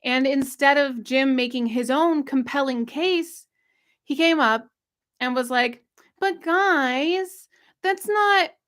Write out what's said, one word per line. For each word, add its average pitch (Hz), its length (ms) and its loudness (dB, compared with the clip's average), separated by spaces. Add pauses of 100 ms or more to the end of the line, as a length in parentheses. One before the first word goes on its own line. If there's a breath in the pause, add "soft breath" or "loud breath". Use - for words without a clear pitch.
And 254 240 0
instead 277 500 2
of 269 260 0
Jim 262 340 0
making 247 300 -2
his 226 240 -4
own 311 340 2
compelling 262 640 -2
case, 339 600 -4 (580)
he 180 120 -6
came 330 240 2
up 233 280 2 (520)
and 254 140 -2
was 247 160 -2
like, 247 320 -2 (380 soft breath)
But 381 220 -2
guys, 339 1040 0 (340 soft breath)
that's 370 240 -2
not, 403 440 2 (180)